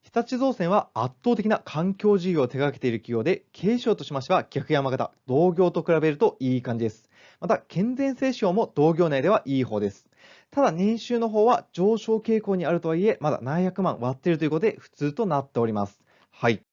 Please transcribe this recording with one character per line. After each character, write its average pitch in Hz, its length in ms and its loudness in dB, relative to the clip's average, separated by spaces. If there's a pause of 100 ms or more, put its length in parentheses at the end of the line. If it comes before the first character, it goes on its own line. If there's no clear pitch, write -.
日 - 140 -20
立 240 240 -2
造 262 140 2
船 175 180 -2
は 202 240 0
圧 123 300 -4
倒 240 120 4
的 208 120 -2
な 214 100 2
環 180 360 -4
境 202 240 2
事 180 160 0
業 151 80 4
を 123 40 2
手 127 120 -6
掛 139 140 0
け - 60 -12
て - 80 -4
い 120 60 2
る 110 80 -4
企 120 120 -10
業 113 120 0
で、 170 280 -2
経 196 200 -2
営 240 60 0
省 233 180 0
と 151 80 -14
し - 80 -12
ま 139 80 -4
し 131 80 -14
て 185 40 2
は 165 160 2
逆 139 240 -4
山 139 200 2
型、 123 180 -2 (160)
同 160 260 4
業 175 200 2
と 170 100 -4
比 175 80 -4 (100)
べ 156 80 2
る 147 80 0
と 208 220 2
い 127 200 0
い 123 40 -4
感 120 160 -4
じ 113 60 -2
で 113 60 0
す。 - 200 -20 (300)
ま 175 80 -8
た、 208 100 2
健 233 380 -4
全 269 180 -2
性 262 120 -4
指 262 100 -2
標 185 180 0
も 214 180 -2
同 156 220 2
業 165 140 2
内 135 140 0
で 151 60 2
は 214 160 2
い 135 140 -2
い 127 60 2
方 107 160 -4
で 101 100 0
す。 - 160 -20 (460)
た 285 100 0
だ、 233 80 4
年 196 280 0
収 240 200 -4
の 226 100 0
方 214 180 2
は 240 260 2
上 202 260 2
昇 220 200 -2
傾 220 220 0
向 202 140 -2
に 180 100 -2
あ 143 60 0
る 170 100 0
と 165 80 -4
は 160 60 0
い 175 100 0
え、 220 160 2
ま 147 120 0
だ - 100 -2
七 147 200 -2
百 185 200 -2
万 160 160 -2
割 123 180 -2
っ - 40 -20
て 180 100 0
い - 20 4
る 160 60 0
と 151 60 -2
い - 20 0
う 147 40 0
こ 160 100 -2
と 208 60 0
で、 214 120 -2
普 - 140 -20
通 147 200 -4
と 226 140 -2
な 147 140 0
っ 139 100 -10
て - 80 -4
お 117 80 2
り 113 60 -2
ま 104 140 -2
す。 - 140 -16 (300)
は - 180 -2
い。 113 140 0 (100)